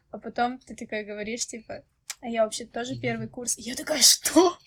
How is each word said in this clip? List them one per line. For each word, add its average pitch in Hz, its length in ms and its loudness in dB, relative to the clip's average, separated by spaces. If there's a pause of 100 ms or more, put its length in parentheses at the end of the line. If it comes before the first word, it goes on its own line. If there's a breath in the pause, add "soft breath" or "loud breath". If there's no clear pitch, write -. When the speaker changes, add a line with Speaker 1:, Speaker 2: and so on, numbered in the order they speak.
(120)
Speaker 1:
а 214 80 -12
потом 240 400 -4
ты - 160 -18
такая 220 280 -8
говоришь, 208 440 -8
типа, - 360 -14 (380)
А 262 60 -12
я 226 160 2
вообще 214 220 -2
тоже 247 280 -8
Speaker 2:
Мгм. - 80 -8
Speaker 1:
первый 226 260 -4
курс. 247 300 -6
Я 240 180 -10
такая: 294 260 -2
"Что? - 640 6